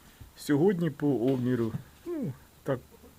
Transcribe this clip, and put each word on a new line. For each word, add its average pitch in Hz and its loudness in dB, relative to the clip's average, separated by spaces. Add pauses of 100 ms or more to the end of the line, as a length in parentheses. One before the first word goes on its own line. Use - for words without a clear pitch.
(380)
Сьогодні 170 2
по 147 -2
обміру, 123 2 (320)
ну, 285 -4 (300)
так, 131 -2 (400)